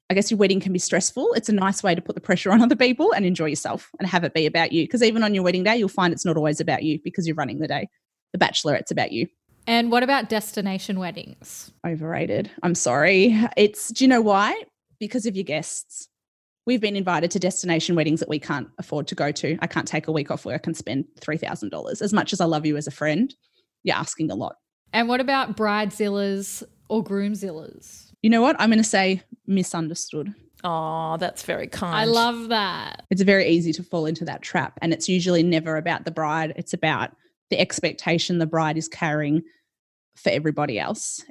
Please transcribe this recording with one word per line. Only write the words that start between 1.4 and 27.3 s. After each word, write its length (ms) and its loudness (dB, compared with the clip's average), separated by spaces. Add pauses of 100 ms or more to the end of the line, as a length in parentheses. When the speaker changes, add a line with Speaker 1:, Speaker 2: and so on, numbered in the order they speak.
Speaker 1:
a 40 2
nice 300 2
way 140 2
to 40 -4
put 140 -8
the 60 -8
pressure 320 2
on 100 8
other 140 4
people 360 4
and 140 2
enjoy 200 0
yourself 520 -6
and 100 -4
have 140 4
it 120 -2
be 120 2
about 240 2
you. 160 2
'Cause 160 0
even 220 4
on 100 2
your 80 2
wedding 220 2
day, 120 4
you'll 120 2
find 240 2
it's 120 -6
not 120 2
always 240 0
about 240 0
you 180 0
because 240 -4
you're 80 -2
running 240 -4
the 80 -4
day. 220 -4 (440)
The 60 -6
bachelorette's 540 0
about 180 -2
you. 160 -2 (400)
Speaker 2:
And 240 2
what 140 4
about 240 0
destination 720 -4
weddings? 720 -12 (120)
Speaker 1:
Overrated. 640 -4 (120)
I'm 140 2
sorry. 600 4 (200)
It's, 320 2
do 160 0
you 40 8
know 140 6
why? 400 2 (380)
Because 260 -4
of 80 -2
your 100 -4
guests. 640 -8 (580)
We've 140 2
been 140 0
invited 380 0
to 80 0
destination 560 0
weddings 240 2
that 80 -4
we 100 -2
can't 300 -6 (100)
afford 300 -6
to 80 -8
go 160 -2
to. 280 -4
I 60 -2
can't 220 -4
take 180 -4
a 60 -2
week 180 -2
off 140 -6
work 240 -6
and 80 -4
spend 300 -6 (140)
three 160 -6
thousand 340 -8
dollars. 300 -8
As 120 -2
much 200 0
as 80 -4
I 40 4
love 200 0
you 120 0
as 100 -6
a 60 -8
friend, 420 0 (480)
you're 140 0
asking 340 -4
a 60 -6
lot. 180 -8 (380)
Speaker 2:
And 160 2
what 120 0
about 360 0
bridezillas 1040 -2 (260)
or 160 0
groomzillas? 1080 -6 (120)